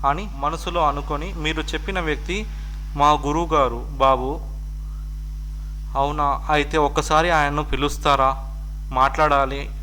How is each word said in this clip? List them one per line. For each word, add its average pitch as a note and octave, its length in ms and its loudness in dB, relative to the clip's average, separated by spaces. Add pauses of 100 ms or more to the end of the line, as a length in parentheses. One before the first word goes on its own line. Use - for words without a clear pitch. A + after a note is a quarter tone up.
అని F#3 280 0
మనసులో D#3+ 520 0
అనుకొని, D3 500 -4
"మీరు D#3 240 -2
చెప్పిన F3+ 380 -4
వ్యక్తి F3 460 -4 (500)
మా C#3+ 160 6
గురువుగారు D3 800 2
బాబు." C3+ 500 2 (1600)
"అవునా? C#3+ 500 0
అయితే D3+ 280 2
ఒక్కసారి D#3 540 2
ఆయన్ను D3 320 2
పిలుస్తారా? C3+ 720 2 (560)
మాట్లాడాలి. C#3 800 2 (140)